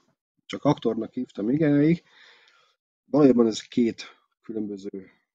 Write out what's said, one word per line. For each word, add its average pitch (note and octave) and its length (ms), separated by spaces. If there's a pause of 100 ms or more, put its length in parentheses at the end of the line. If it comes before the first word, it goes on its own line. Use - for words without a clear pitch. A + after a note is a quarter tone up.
(460)
csak - 180
Aktornak A2 480
hívtam A#2 380
igenig. D3+ 520 (1000)
Valójában B2+ 420
ez G#2+ 140
két - 440 (380)
különböző, G2+ 680 (240)